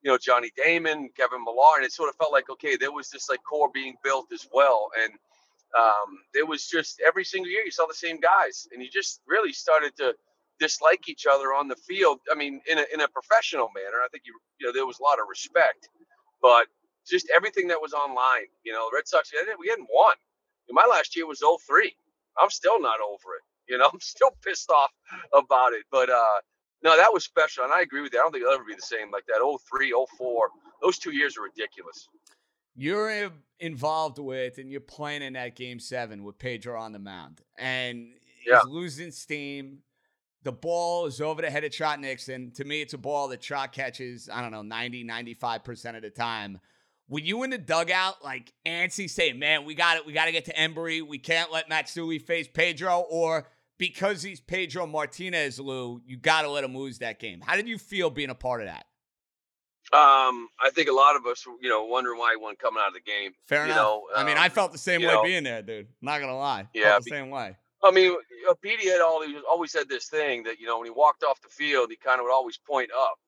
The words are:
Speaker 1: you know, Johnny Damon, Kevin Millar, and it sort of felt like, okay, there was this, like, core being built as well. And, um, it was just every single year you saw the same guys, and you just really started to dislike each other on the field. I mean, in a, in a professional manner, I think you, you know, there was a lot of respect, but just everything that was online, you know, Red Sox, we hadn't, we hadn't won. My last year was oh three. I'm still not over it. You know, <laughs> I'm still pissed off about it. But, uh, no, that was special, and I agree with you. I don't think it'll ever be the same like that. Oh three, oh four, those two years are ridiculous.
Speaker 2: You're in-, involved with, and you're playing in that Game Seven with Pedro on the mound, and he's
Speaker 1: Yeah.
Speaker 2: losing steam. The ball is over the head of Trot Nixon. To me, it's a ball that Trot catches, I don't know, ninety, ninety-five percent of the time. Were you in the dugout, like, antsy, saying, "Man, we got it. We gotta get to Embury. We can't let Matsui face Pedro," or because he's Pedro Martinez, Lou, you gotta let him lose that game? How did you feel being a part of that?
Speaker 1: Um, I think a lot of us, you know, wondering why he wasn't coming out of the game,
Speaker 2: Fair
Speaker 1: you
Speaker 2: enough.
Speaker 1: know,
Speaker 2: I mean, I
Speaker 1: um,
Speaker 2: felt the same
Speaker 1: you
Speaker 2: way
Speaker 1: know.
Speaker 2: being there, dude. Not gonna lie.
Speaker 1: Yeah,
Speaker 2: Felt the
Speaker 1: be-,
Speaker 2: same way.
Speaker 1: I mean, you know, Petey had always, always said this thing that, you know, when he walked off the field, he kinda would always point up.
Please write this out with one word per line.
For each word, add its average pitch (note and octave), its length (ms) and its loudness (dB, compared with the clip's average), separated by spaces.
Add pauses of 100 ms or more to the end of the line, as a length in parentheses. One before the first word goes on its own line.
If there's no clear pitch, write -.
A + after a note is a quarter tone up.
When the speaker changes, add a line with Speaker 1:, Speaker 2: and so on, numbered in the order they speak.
Speaker 1:
you C#3 80 0
know, B2+ 80 6
Johnny A#2+ 380 2
Damon, D#3 600 0
Kevin B2+ 280 0
Millar, C3 320 6
and C3+ 80 2
it B2+ 80 -4
sort D#3 160 -2
of - 80 -6
felt D#3 160 0
like, C3+ 180 2
okay, C3+ 260 -4
there C3+ 140 -2
was D3 200 -12
this, - 180 -14
like, C3 100 -2 (100)
core D3 240 0
being C3+ 300 -6
built C3+ 300 -2
as - 200 -14
well. A#2+ 380 4 (100)
And, A2 120 -2 (680)
um, G#2 400 4 (160)
it D3 120 2
was D3+ 200 -6
just - 400 -6
every F#3 180 2
single F#3 260 -6
year G#3 140 -2
you F3 60 -6
saw E3 160 0
the D#3 80 -10
same E3 240 -6
guys, E3 540 2
and B2 100 -16
you C3 80 -14
just - 380 -6
really F3+ 240 0
started D3+ 460 2
to B2+ 160 0 (440)
dislike D#3 500 2
each - 220 -14
other C3+ 240 4
on C#3+ 140 0
the C3 80 -6
field. F3 420 2 (120)
I D#3 40 4
mean, C#3+ 320 -6
in D#3+ 120 2
a, D3 140 2
in D#3 80 -4
a C#3+ 80 2
professional D3 640 0
manner, G2+ 300 -4
I B2 60 -4
think C#3+ 160 -18
you, A#2 80 -20 (240)
you C3+ 80 -6
know, B2 60 -2
there C3 140 -2
was B2 120 -10
a C3 60 -12
lot C#3+ 160 4
of G#2+ 80 -2
respect, - 600 0 (540)
but A#2+ 240 10 (420)
just F3+ 240 0
everything F#3 360 2
that E3 120 0
was D3+ 120 -8
online, C3 540 0 (180)
you A2+ 80 -8
know, A2+ 200 -4
Red D3 140 -2
Sox, - 260 0
we D3 60 -4
hadn't, G3 220 -6
we F3 80 -6
hadn't G#3+ 200 -4
won. D3+ 260 6 (560)
My E3 200 6
last E3+ 240 2
year E3 140 -4
was C#3+ 160 -10
oh E3+ 200 6
three. F3 300 2 (460)
I'm G3 100 6
still G3+ 300 2
not A#2 200 0
over G2 360 -10
it. - 360 -14
You B2+ 60 -2
know, C#3 100 6
<laughs> - 40 2
I'm F3+ 80 -18
still - 440 2
pissed F#3+ 240 -6
off D3 220 4 (420)
about C3 420 4
it. G#2+ 180 -8
But, B2+ 180 4
uh, A2+ 300 4 (440)
no, D#3+ 120 8
that G#3 160 8
was F3+ 120 0
special, D#3 380 0
and C3+ 100 -2
I F3 100 4
agree C#3+ 200 -4
with C3+ 100 -10
you. A#2+ 60 0
I B2+ 40 4
don't D#3+ 100 2
think C3 100 -6
it'll C3 120 4
ever B2+ 100 -4
be G#2+ 100 -14
the F#2 80 -18
same G#2+ 300 -8
like G2+ 160 -8
that. A2 120 0
Oh C3+ 180 0 (120)
three, C3+ 240 -2
oh B2+ 120 2 (120)
four, A#2+ 300 0 (340)
those F3+ 160 0
two D#3+ 140 -10
years C#3+ 260 -2
are G#2+ 40 -10
ridiculous. G2 680 -12 (640)
Speaker 2:
You're F#3+ 340 -4
in-, G#3 240 -6 (280)
involved D#3 580 -4
with, C3 400 -8
and C3 100 -18
you're C#3 120 -12
playing D3 420 -12
in C3+ 120 -12
that B2 200 -10
Game B2 240 -14
Seven A2 460 -12
with G2+ 140 -18
Pedro A#2 420 -10
on A2+ 100 -12
the G#2+ 80 -18
mound, F2 420 -18 (160)
and B2 580 -8 (260)
he's A#2+ 80 -8
Speaker 1:
Yeah. A#2+ 180 8
Speaker 2:
losing D#3+ 460 -10
steam. C#3+ 640 -12 (640)
The C3+ 80 -8
ball E3+ 560 -4
is C3 140 -10
over D#3 220 -4
the D#3+ 80 -4
head D3 120 -4
of D3+ 80 -6
Trot D3+ 300 -4
Nixon. C3 540 -10
To C#3 100 -10
me, D3 160 -6
it's D3 140 -10
a C#3 40 -14
ball C#3 300 -6
that B2 120 -12
Trot C3+ 300 -8
catches, B2 580 -10
I A#2 120 -8
don't A#2 100 -8
know, G#2+ 120 -12
ninety, A#2+ 420 -10
ninety-five A#2 580 -8
percent A#2 340 -14
of A2+ 60 -16
the G#2+ 80 -14
time. G#2+ 480 -8 (500)
Were C#3+ 120 -8
you G3+ 240 -4
in C4 60 -6
the B3 80 -6
dugout, E3+ 640 -2
like, B2+ 280 -12 (140)
antsy, F3 420 -6
saying, C#3+ 300 0
"Man, D3 280 0
we D3+ 100 -12
got E3+ 220 2
it. D3+ 80 -10
We D#3 80 -16
gotta D#3+ 180 0
get D#3+ 140 -4
to D#3+ 120 -8
Embury. D#3+ 420 -2
We D3 180 -12
can't E3 340 -2
let D#3+ 160 -4
Matsui D#3+ 500 -4
face E3 300 -6
Pedro," F3 600 0
or D#3+ 380 -2 (320)
because F#3 440 -4
he's F#3 180 -14
Pedro F3 460 -6
Martinez, D3+ 720 -6
Lou, B2+ 480 -8
you B2+ 100 -16
gotta D#3 320 2
let C#3+ 140 -4
him C3 140 -8
lose C3 240 -12
that A2+ 180 -8
game? F#2 220 -14
How E3+ 160 -2
did G#3+ 100 -4
you A3+ 120 -10
feel F3+ 320 -4
being C3+ 200 -8
a B2 40 -10
part B2 260 -8
of G2+ 80 -10
that? C#2+ 180 -16 (1040)
Speaker 1:
Um, C3+ 560 6 (120)
I C3+ 100 4
think D3+ 180 0
a C#3 40 2
lot C#3 240 6
of B2 100 -4
us, A#2+ 180 -6 (160)
you B2+ 80 -4
know, A2 160 2
wondering B2 320 -4
why A#2 160 2
he A2+ 40 0
wasn't G#2+ 240 -12
coming A2 200 -2
out G2+ 80 2
of F#2 60 -6
the F#2+ 60 -14
game, G2+ 320 -6 (160)
Speaker 2:
Fair D3 180 0
Speaker 1:
you D#3 60 -2
Speaker 2:
enough. C3 120 4
Speaker 1:
know, G#2+ 200 0 (100)
Speaker 2:
I G#2+ 100 0
mean, D3+ 120 0
I E3+ 100 4
Speaker 1:
um, E3+ 60 2
Speaker 2:
felt F#3+ 180 0
the E3 80 -16
same - 220 -2
Speaker 1:
you A#2 80 0
Speaker 2:
way A2+ 60 4
Speaker 1:
know. A2 100 4
Speaker 2:
being F3+ 180 -2
there, A#2 200 -8
dude. G#2+ 260 -14 (120)
Not D3 200 -6
gonna C3 160 -8
lie. C3 360 -4
Speaker 1:
Yeah, G#2+ 120 0
Speaker 2:
Felt G#2 200 6
the B2 60 -12
Speaker 1:
be-, D3 60 -8
Speaker 2:
same C3+ 140 -10
way. A2+ 260 -10 (260)
Speaker 1:
I G3 80 10
mean, F#3 140 8
you F3+ 420 0
know, F3+ 80 4
Petey G#3 340 -2
had F3+ 120 4
always, D#3 340 2 (160)
always E3 220 0
said D3+ 160 -2
this B2+ 180 -8
thing C#3+ 380 -4
that, A2+ 160 -8
you A2+ 60 -12
know, A#2 120 -2
when A#2 80 -10
he A#2 60 -14
walked D3 320 2
off C#3 180 -2
the - 60 -20
field, C#3 420 0
he A2+ 60 -12
kinda B2+ 260 0
would B2 100 0
always B2+ 260 0
point C3 380 -4
up. C3 200 0 (120)